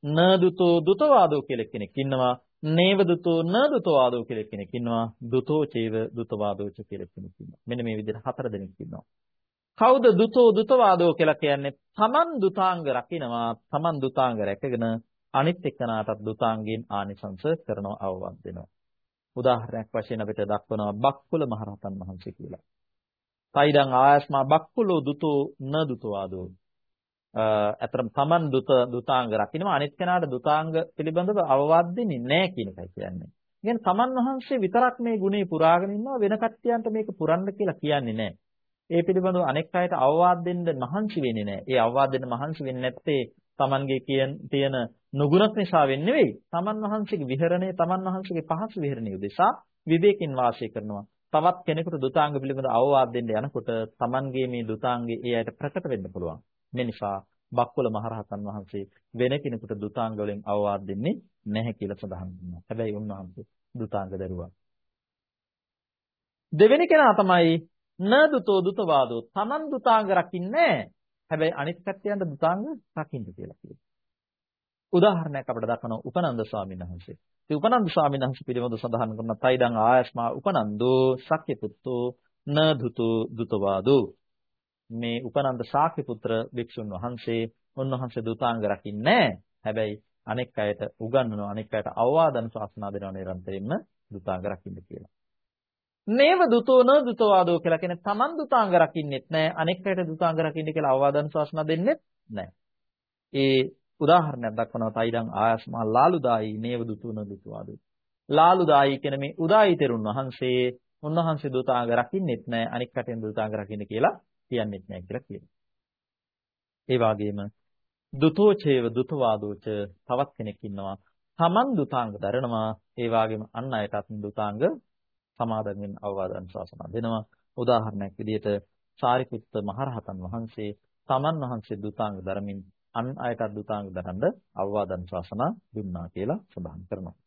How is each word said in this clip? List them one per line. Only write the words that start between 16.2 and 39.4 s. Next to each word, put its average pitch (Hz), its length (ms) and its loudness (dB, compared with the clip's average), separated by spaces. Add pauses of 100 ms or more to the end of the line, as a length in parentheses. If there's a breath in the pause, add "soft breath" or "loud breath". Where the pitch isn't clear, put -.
දුතාංගයෙන් 110 680 -2
ආනිසංස 101 580 -8 (140)
කරනවා, 101 400 -6
අවවාද 95 400 -6
දෙනවා. 90 300 -14 (680)
උදාහරණයක් 120 540 -2
වශයෙන් 110 320 -6
අපිට 104 180 -6
දක්වනවා 104 600 -2
බක්කුල 139 440 0
මහරහතන් 104 520 -8
වහන්සේ 92 360 -12
කියලා. - 300 -16 (920)
"තයිදං 143 380 6
ආයස්මා 139 520 6
බක්කුලෝ 160 560 2
දුතෝ 143 380 -2 (200)
න 135 240 -6
දුතවාදෝ." 98 640 -6 (880)
අ, 110 80 0 (280)
ඇත්තටම 117 380 -4
තමන් 160 380 2
දුත, 131 240 0 (160)
දුතාංග 123 440 -2
රකින්නවා, 156 440 -2
අනිත් 147 200 -2
කෙනාට 180 320 0
දුතාංග 151 460 0 (200)
පිළිබඳව 180 520 0
අවවාද 156 460 4
දෙන්නේ 180 300 -2
නැහැ 156 280 2
කියන 117 220 -6
එකයි 92 200 -14
කියන්නේ. 95 380 -10 (360)
කියන්නේ 226 200 -2
තමන් 214 300 2
වහන්සේ 254 440 -2
විතරක් 240 400 2
මේ 233 200 -2
ගුණේ 196 260 0
පුරාගෙන 170 460 4
ඉන්නවා, 233 300 -4
වෙන 208 140 2
කට්ටියන්ට 226 540 -2
මේක 214 220 -2
පුරන්න 175 380 0
කියලා 196 280 -2
කියන්නේ 139 380 -2
නැහැ. 107 220 -4 (540)
ඒ 170 120 4
පිළිබඳව 185 400 2